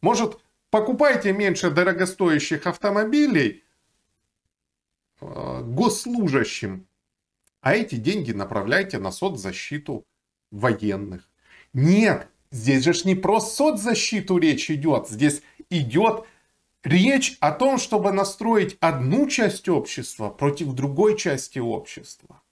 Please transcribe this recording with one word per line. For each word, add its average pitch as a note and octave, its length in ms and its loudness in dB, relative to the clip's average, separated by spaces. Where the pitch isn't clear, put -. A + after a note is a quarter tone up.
Может, A3+ 360 0
покупайте A3 640 2
меньше F#3+ 380 0
дорогостоящих F3 960 0
автомобилей, G#3 960 0
э, C3 440 -12
госслужащим, C3 1200 -2
а C#3 140 2
эти A3+ 220 -4
деньги C3 360 -2
направляйте G#2+ 680 -4
на F#3+ 120 -4
соцзащиту D3+ 960 -8
военных. G2+ 760 -2
Нет, F3 540 4
здесь C3 320 2
же F3 80 4
ж - 120 -2
не F#3+ 120 2
про F#3+ 240 2
соцзащиту A3 1000 0
речь D#3 320 2
идёт. D3 400 0
Здесь C#3 320 0
идёт F3 580 0
речь A#3+ 560 2
о D3 100 2
том, B3+ 280 0
чтобы G3+ 340 0
настроить G3 680 0
одну D#3 460 2
часть - 420 -2
общества A#2 600 -4
против C#3+ 420 -2
другой C#3+ 440 2
части C#3 420 -4
общества. - 840 -10